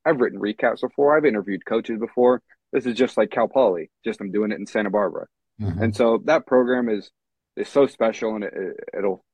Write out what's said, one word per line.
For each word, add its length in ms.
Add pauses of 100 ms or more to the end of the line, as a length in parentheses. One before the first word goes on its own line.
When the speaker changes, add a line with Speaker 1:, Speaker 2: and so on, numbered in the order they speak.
Speaker 1:
I've 160
written 180
recaps 420
before. 360
I've 80
interviewed 400
coaches 340
before. 420 (300)
This 140
is 100
just 220
like 140
Cal 180
Poly, 420 (120)
just 180
I'm 100
doing 220
it 60
in 60
Santa 240
Barbara. 380 (340)
Speaker 2:
Mm-hmm. 220
Speaker 1:
And 120
so 280
that 240
program 400
is, 240 (460)
is 100
so 180
special, 500
and 100
it, 100
it, 440
it'll 340